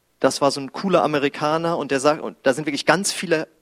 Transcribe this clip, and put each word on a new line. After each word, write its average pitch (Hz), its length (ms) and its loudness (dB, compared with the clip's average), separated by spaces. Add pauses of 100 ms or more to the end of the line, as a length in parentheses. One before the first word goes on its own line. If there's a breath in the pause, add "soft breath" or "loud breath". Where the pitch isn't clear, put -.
(180)
das - 220 2
war 139 100 2
so 139 100 -4
ein 135 120 -10
cooler 175 320 2
Amerikaner 151 720 0
und 139 140 -6
der 135 80 0
sagt, 147 200 2
und 107 220 -10
da 131 100 4
sind 151 140 -8
wirklich 143 180 -4
ganz 170 280 2
viele 160 340 -2 (160)